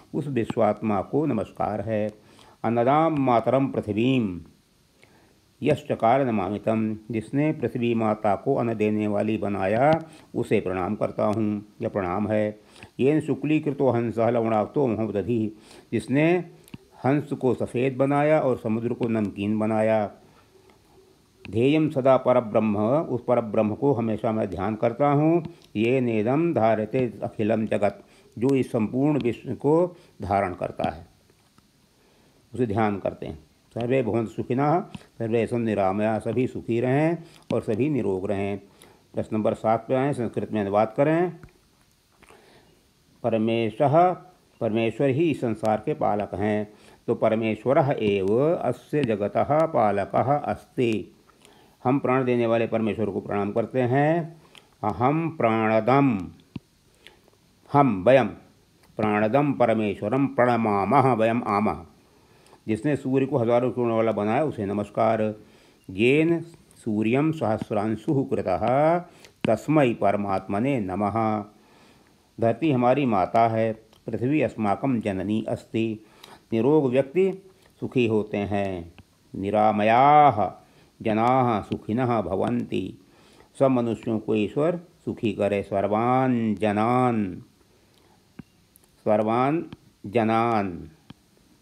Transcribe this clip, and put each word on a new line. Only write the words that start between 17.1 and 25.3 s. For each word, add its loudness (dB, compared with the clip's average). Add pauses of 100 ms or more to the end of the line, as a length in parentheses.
को 0
सफ़ेद -2
बनाया 2
और 0
समुद्र -2
को -4
नमकीन -2
बनाया। 2 (1400)
ध्येयम 2
सदा 4
परब्रह्म, 2
उस -2
परब्रह्म 0
को 0
हमेशा -2
मैं -2
ध्यान -4
करता 0
हूँ। 2 (320)